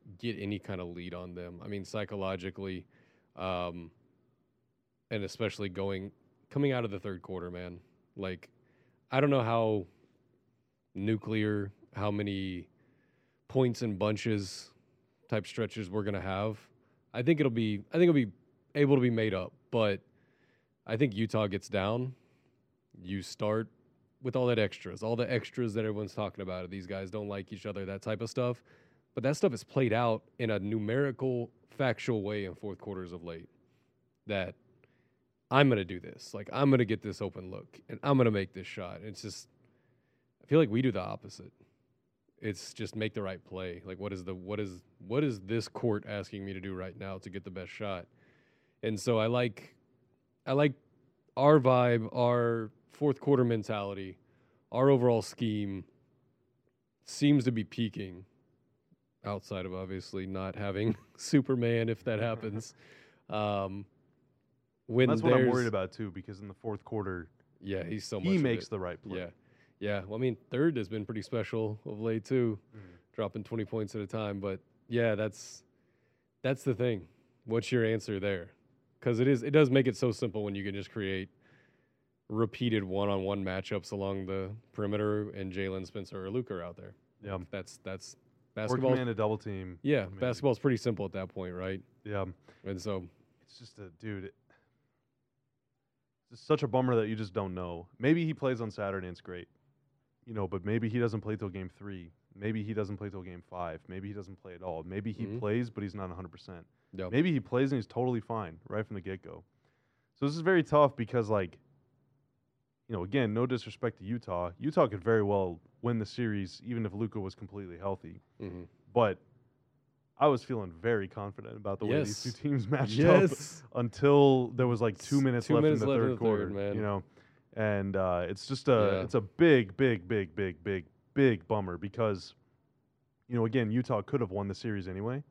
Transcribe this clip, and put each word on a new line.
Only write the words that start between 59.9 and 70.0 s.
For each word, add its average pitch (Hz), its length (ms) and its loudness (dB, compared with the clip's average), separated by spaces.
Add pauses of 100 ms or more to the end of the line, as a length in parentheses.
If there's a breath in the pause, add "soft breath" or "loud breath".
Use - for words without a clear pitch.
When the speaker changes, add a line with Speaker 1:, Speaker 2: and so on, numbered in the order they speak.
Speaker 1:
not 95 300 -4
having 104 380 0 (120)
<laughs> - 100 -20
Superman 120 720 2
if 110 160 -4
that 113 160 0
happens. 110 580 -4
Speaker 2:
<laughs> - 60 -20 (460 loud breath)
Speaker 1:
Um, 101 540 -2 (1000)
when 123 240 6
Speaker 2:
That's 113 100 4
what 117 140 6
I'm 131 80 8
Speaker 1:
there's 123 100 6
Speaker 2:
worried 123 140 2
about 98 260 0
too, 107 180 -6
because 95 300 -12
in 104 80 -12
the 95 60 -12
fourth 107 280 -8
quarter, 92 460 -4 (320)
Speaker 1:
Yeah, 95 240 -4
he's 95 220 -6
so 104 140 -6
Speaker 2:
he 165 100 0
Speaker 1:
much 196 80 4
of 156 40 2
Speaker 2:
makes 120 260 0
Speaker 1:
it. - 20 -8
Speaker 2:
the 107 80 -4
right 87 240 -6
play. 95 160 -8
Speaker 1:
Yeah. 90 80 -8 (540 soft breath)
Yeah. 101 260 -2